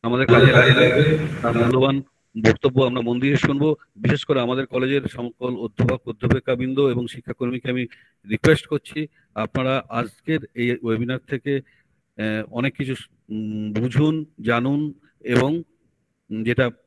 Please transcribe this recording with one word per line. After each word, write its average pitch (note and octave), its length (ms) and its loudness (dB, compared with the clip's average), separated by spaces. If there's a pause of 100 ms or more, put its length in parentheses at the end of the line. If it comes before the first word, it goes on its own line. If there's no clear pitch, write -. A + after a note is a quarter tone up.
আমাদের B2 260 0
কাজে - 240 8
লাগবে, C#3+ 640 6 (240)
তার A#2 120 0
মূল্যবান C3 500 2 (440)
বক্তব্য B2+ 340 2
আমরা B2 200 0
মন A#2+ 180 -2
দিয়ে C#3 160 2
শুনবো। C#3+ 400 0 (200)
বিশেষ C3+ 300 -2
করে C3+ 160 2
আমাদের B2+ 240 -2
কলেজের C3 360 -2 (100)
সকল B2 460 -8
অধ্যাপক B2 500 -2
অধ্যাপিকাবৃন্দ B2+ 720 -2
এবং B2 280 2
শিক্ষাকর্মীকে B2 640 -8
আমি B2 160 -2 (440)
রিকোয়েস্ট D3+ 360 0
করছি, D3+ 420 -8 (280)
আপনারা B2+ 540 -4
আজকের B2 500 -6 (140)
এই A#2+ 300 -2
ওয়েবিনার A#2 360 -2
থেকে, C#3 420 -6 (560)
আহ, G#2+ 360 -6
অনেক B2 240 -4
কিছু, C3 180 -6 (340)
উম, G#2+ 440 -6
বুঝুন, C#3 520 0 (160)
জানুন C3+ 520 -2 (260)
এবং C3 440 0 (800)
যেটা A#2+ 280 0 (160)